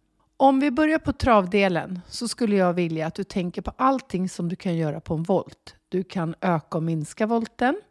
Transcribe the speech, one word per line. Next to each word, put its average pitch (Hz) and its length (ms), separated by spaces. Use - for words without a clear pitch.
Om 269 240
vi 294 100
börjar 311 280
på 294 140
travdelen 190 960
så 233 200
skulle 208 280
jag 180 160
vilja 165 340
att 170 80
du 196 100
tänker 180 380
på - 140
allting 254 520
som 175 200
du 180 80
kan 175 200
göra 156 240
på - 140
en 156 80
volt. - 540
Du 185 140
kan 170 380
öka 170 380
och 156 40
minska 165 440
volten. 240 540